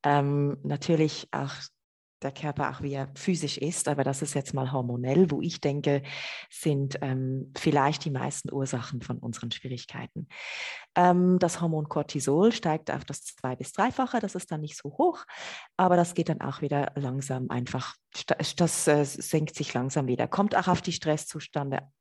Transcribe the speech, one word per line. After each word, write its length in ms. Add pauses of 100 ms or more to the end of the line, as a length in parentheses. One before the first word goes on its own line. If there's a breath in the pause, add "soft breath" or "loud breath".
Ähm, 600
natürlich 680
auch 200 (680)
der 120
Körper 380
auch, 120
wie 120
er 200
physisch 440
ist, 280
aber 160
das 200
ist 120
jetzt 180
mal 200
hormonell, 580
wo 100
ich 200
denke, 420 (480 loud breath)
sind, 500
ähm, 560
vielleicht 480
die 60
meisten 420
Ursachen 500
von 160
unseren 340
Schwierigkeiten. 760 (680 loud breath)
Ähm, 420
das 220
Hormon 280
Cortisol 640
steigt 400
auf 140
das 200
zwei- 300
bis 180
dreifache, 460
das 160
ist 160
dann 120
nicht 140
so 220
hoch, 280 (500 loud breath)
aber 180
das 200
geht 140
dann 120
auch 200
wieder 360
langsam 540
einfach, 440 (180)
sta-, 240 (200)
das, 320
äh, 160
senkt 500
sich 180
langsam 360
wieder. 180
Kommt 300
auch 100
auf 160
die 100
Stresszustände 880 (180)